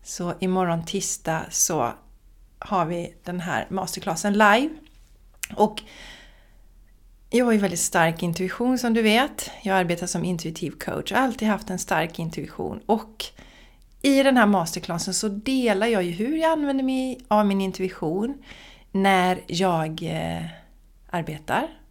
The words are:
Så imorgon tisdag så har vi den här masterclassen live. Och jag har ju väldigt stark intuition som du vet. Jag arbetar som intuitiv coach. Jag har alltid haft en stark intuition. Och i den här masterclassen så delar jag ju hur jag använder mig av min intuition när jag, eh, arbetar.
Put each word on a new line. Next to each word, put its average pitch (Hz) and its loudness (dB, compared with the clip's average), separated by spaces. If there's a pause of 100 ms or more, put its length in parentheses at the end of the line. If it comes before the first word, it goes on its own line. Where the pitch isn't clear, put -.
Så 175 -6
imorgon 180 0
tisdag 165 -4
så 135 0 (680)
har 180 0
vi 170 -6 (100)
den 180 -6
här 160 -4
masterclassen 185 -4
live. 220 6 (880)
Och 214 2 (1500)
jag 240 4
har 240 4
ju 220 6
väldigt 185 2
stark 165 2
intuition 185 -2
som 240 2
du 226 4
vet. 226 2 (120)
Jag 190 2
arbetar 175 0
som 170 -2
intuitiv 165 -4
coach. - -6
Jag 208 0
har 262 4
alltid 220 -2
haft 214 -2
en 185 -4
stark 165 -2
intuition. - -8
Och - -2 (760)
i 277 6
den 269 6
här 226 8
masterclassen 175 0
så 220 -2
delar 220 0
jag 208 2
ju 175 -2
hur 226 -2
jag 320 2
använder 285 0
mig 262 -2
av 214 6
min 196 2
intuition 190 -4 (480)
när 190 4
jag, 165 0
eh, 165 -4 (640)
arbetar. 160 -4 (240)